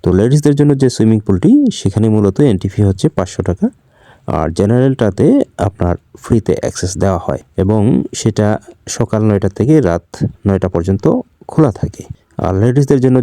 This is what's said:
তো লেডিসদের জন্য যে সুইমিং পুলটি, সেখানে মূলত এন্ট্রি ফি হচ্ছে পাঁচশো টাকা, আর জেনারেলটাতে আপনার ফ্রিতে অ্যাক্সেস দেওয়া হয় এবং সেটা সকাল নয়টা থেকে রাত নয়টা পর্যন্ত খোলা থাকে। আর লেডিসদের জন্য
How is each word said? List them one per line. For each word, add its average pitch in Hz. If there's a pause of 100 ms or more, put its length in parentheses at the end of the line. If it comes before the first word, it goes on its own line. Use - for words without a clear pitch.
তো -
লেডিসদের 139
জন্য 147
যে 135
সুইমিং 110
পুলটি, 101 (200)
সেখানে -
মূলত 107
এন্ট্রি 104
ফি -
হচ্ছে 98
পাঁচশো -
টাকা, 95 (600)
আর 78
জেনারেলটাতে 113 (320)
আপনার 90 (240)
ফ্রিতে -
অ্যাক্সেস -
দেওয়া 95
হয় 69 (140)
এবং 101 (340)
সেটা 107 (400)
সকাল 110
নয়টা 104
থেকে 113
রাত 87 (380)
নয়টা 95
পর্যন্ত 90 (440)
খোলা 147
থাকে। - (340)
আর 87
লেডিসদের 127
জন্য 127